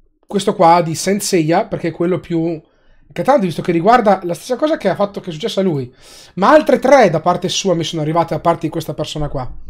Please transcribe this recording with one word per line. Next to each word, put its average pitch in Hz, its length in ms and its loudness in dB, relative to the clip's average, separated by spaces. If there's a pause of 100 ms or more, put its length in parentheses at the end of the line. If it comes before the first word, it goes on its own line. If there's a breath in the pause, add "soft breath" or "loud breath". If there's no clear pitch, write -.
(260)
questo 196 280 -2
qua 175 280 6
di 160 120 -4
Saint 196 260 -2
Seiya, 170 460 0
perché 170 220 -6
è 160 40 -6
quello 170 280 -2
più 165 400 -4 (480)
eclatante, 226 380 0
visto 160 160 -4
che 180 100 -2
riguarda 196 520 4
la 170 100 -4
stessa 247 220 -6
cosa 311 200 0
che 208 120 -4
ha 165 60 0
fatto, 196 260 -4
che - 100 -12
è - 20 -10
successa 196 280 -6
a 196 40 0
lui. 139 280 -2 (420 loud breath)
Ma 202 160 2
altre 294 280 4
tre 240 320 6
da 156 100 -2
parte 175 280 -2
sua 185 260 -2
mi 165 100 -2
sono 160 180 -6
arrivate, 160 320 -2
da 151 60 -6
parte 165 260 0
di - 60 -2
questa 156 220 -8
persona 147 340 -6
qua. 131 220 -6 (200)